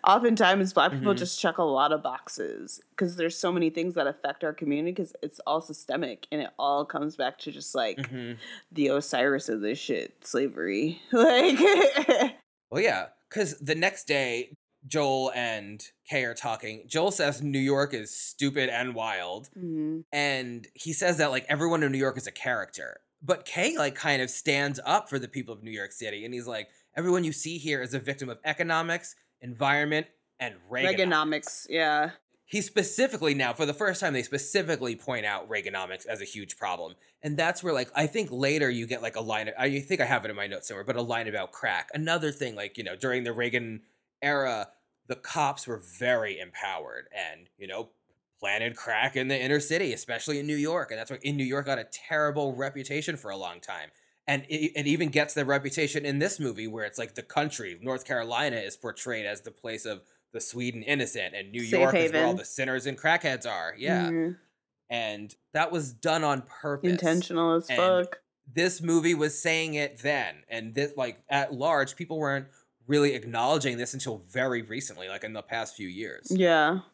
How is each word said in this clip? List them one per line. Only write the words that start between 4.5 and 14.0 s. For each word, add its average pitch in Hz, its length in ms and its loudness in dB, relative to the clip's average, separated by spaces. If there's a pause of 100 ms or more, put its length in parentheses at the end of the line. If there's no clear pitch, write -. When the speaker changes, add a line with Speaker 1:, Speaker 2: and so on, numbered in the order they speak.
Speaker 1:
community, 156 420 -2
'cause 180 180 -4 (100)
it's - 240 -10
all 156 140 0
systemic, 143 720 -6
and 151 100 -2
it - 160 -8
all 143 260 2
comes 151 320 -6
back 135 240 -2
to 147 120 -10
just, 143 220 -10
like, 123 360 -2
Speaker 2:
Mm-hmm. 120 300 -10 (320)
Speaker 1:
the 147 160 2
Osiris 139 600 2
of 110 140 -2
this 110 160 0
shit, - 480 -4
slavery. 127 800 0
<laughs> - 60 -4
Like 247 460 8
<laughs> 330 840 6 (300)
Speaker 2:
Well, 151 120 0
yeah, 104 260 2 (220)
'cause 180 280 -2
the 147 160 -2
next 160 320 0